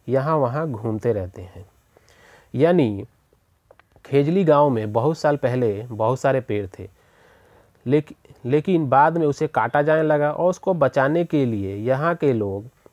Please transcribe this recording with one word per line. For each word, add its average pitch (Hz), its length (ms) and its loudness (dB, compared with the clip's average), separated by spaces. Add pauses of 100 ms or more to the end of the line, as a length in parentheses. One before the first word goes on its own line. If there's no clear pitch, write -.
यहाँ 135 280 0
वहाँ 143 340 -2
घूमते 110 420 -4
रहते 92 300 -6
हैं। 90 220 -18 (880)
यानी 123 500 2 (1000)
खेजली 151 400 0
गांव 147 260 6
में 110 220 -4
बहुत 131 260 0
साल 147 180 0
पहले 123 340 0 (120)
बहुत 117 380 -2
सारे 131 200 2
पेड़ 104 260 -6 (120)
थे, 98 100 -14 (1000)
लेकि-, 147 300 0 (280)
लेकिन 151 440 0
बाद 151 300 4
में 160 80 2
उसे 147 200 -2
काटा 117 360 0
जाने 156 200 2
लगा 147 300 2
और 175 180 0
उसको 185 240 -2
बचाने 143 500 2
के 147 220 0
लिए 98 300 -4
यहाँ 131 380 -2
के 143 180 0
लोग 101 320 -4 (280)